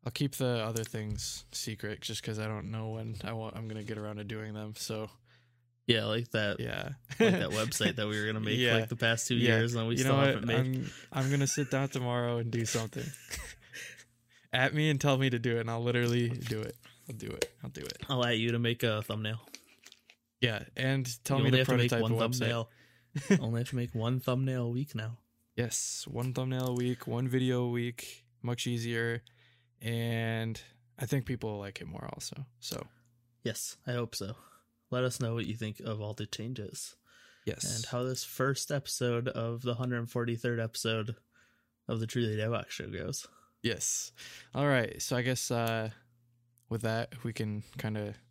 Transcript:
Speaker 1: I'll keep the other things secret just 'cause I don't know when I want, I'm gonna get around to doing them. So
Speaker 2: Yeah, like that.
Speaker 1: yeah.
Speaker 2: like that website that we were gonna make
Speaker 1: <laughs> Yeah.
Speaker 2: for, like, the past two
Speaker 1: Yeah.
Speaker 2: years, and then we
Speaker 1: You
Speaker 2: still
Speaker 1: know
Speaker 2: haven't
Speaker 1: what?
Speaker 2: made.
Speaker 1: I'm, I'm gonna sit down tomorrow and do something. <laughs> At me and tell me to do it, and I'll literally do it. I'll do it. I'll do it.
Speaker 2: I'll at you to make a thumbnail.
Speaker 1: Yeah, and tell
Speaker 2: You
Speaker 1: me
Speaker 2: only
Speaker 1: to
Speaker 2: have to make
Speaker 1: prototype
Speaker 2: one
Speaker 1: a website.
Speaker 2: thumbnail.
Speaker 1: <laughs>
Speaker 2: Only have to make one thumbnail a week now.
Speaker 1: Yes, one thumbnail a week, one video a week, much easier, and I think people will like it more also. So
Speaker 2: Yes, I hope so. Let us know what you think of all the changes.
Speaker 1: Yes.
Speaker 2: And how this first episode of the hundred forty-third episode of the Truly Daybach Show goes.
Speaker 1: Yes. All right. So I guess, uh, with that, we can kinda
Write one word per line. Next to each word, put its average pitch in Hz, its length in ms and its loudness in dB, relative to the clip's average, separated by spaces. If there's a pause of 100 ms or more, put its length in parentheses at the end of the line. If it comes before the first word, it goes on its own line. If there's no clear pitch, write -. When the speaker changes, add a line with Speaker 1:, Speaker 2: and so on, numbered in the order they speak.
Speaker 1:
I'll 120 80 -4
keep 139 240 0
the 127 280 2
other 113 200 0
things 107 640 -6
secret 104 500 -6
just - 220 -6
'cause 110 160 -4
I 110 80 -2
don't 104 240 -4
know 110 200 -4
when 113 340 -6
I 107 80 -4
want, 110 240 -6
I'm 113 100 -6
gonna 110 160 -6
get 107 160 -6
around 107 180 -6
to 104 80 -8
doing 107 300 -6
them. 107 220 -8
So 110 340 -6 (760)
Speaker 2:
Yeah, 113 160 6
like 113 260 0
that. 104 300 0
Speaker 1:
yeah. 117 300 -4 (280)
Speaker 2:
like 220 220 8
that 90 100 0
website 107 460 2
that 107 100 0
we 107 140 0
were 104 60 0
gonna 110 140 0
make 107 160 2
Speaker 1:
<laughs> - 20 2
Yeah. 120 160 6
Speaker 2:
for, 113 60 6
like, 113 80 -2
the 120 80 -2
past 117 300 2
two 127 80 2
Speaker 1:
Yeah. 120 240 6
Speaker 2:
years, 117 140 2
and 117 80 0
then 113 80 0
we 117 80 2
Speaker 1:
You 110 60 2
Speaker 2:
still 135 140 6
Speaker 1:
know 139 80 6
Speaker 2:
haven't 120 220 4
Speaker 1:
what? - 0 -
Speaker 2:
made. 117 100 2 (200)
Speaker 1:
I'm, 127 140 -4 (340)
I'm 135 60 2
gonna 139 180 4
sit 143 240 0
down 135 160 2
tomorrow 120 500 0
and 117 140 -2
do 117 120 2
something. 113 400 -2
<laughs> - 1500 -14
At 127 200 4
me 151 180 4
and 139 100 4
tell 139 180 6
me 135 120 4
to 120 100 2
do 117 160 2
it, 117 60 2
and 113 80 -2
I'll 117 120 -2
literally 120 460 4
do 117 320 -2
it. - 160 -6 (320)
I'll 113 80 -8
do 107 120 -8
it. - 240 -4 (120)
I'll 127 60 -6
do 139 120 -10
it. - 160 -8 (100)
Speaker 2:
I'll 127 160 2
at 120 140 4
you 117 140 2
to 117 80 2
make 117 240 2
a 107 180 2
thumbnail. 110 380 -4 (1000)
Speaker 1:
Yeah, 113 220 2 (140)
and 135 280 2 (200)
tell 135 140 2
Speaker 2:
You 135 60 6
Speaker 1:
me 139 40 6
Speaker 2:
only 127 100 8
Speaker 1:
to - 40 -
Speaker 2:
have 127 60 4
to 127 80 6
make 120 140 6
Speaker 1:
prototype 117 120 4
Speaker 2:
one 113 100 4
Speaker 1:
a - 20 4
website. 117 240 2
Speaker 2:
thumbnail. 117 320 0 (340)
Speaker 1:
<laughs> 160 360 2
Speaker 2:
Only 117 200 0
have 123 100 -4
to 135 60 -4
make 120 180 -2
one 120 260 2
thumbnail 127 460 0
a - 40 0
week 127 240 -2
now. 113 220 -6 (400)
Speaker 1:
Yes, - 540 -2
one 123 240 -2
thumbnail 127 340 0
a 123 60 0
week, 123 320 0
one 120 220 0
video 127 360 2
a 120 60 0
week, 120 540 -4 (180)
much 120 240 -2
easier, 117 560 0 (580)
and 113 800 0 (380)
I 127 80 -4
think 131 180 2
people 113 280 -2
will 104 80 -4
like 101 200 -8
it - 60 -10
more - 260 -10
also. - 320 -10 (160)
So - 260 -8 (580)
Speaker 2:
Yes, - 420 -6
I 127 60 -2
hope 120 220 -4
so. 101 220 -6 (540)
Let 127 140 2
us 123 160 0
know 117 140 0
what 117 120 -2
you - 80 -2
think 110 260 -6
of 107 220 -4
all 104 100 -6
the 107 140 -6
changes. 110 680 -8 (500)
Speaker 1:
Yes. - 180 -4 (120)
Speaker 2:
And 113 100 -4
how 123 160 -2
this 127 220 -2
first - 460 0
episode 123 580 0
of 117 340 -2
the 123 120 0
hundred 120 360 -2
forty-third 117 500 0
episode 113 560 0 (720)
of 117 120 0
the 113 60 0
Truly 113 300 2
Daybach 110 340 0
Show - 200 -8
goes. 101 360 -6 (360)
Speaker 1:
Yes. - 500 0 (420)
All 139 120 2
right. 127 340 4
So - 160 0
I 123 60 2
guess, 123 280 0
uh, 113 380 2 (800)
with 113 140 -2
that, 113 320 0 (100)
we 117 80 -2
can 107 300 -4 (160)
kinda 107 360 -2 (160)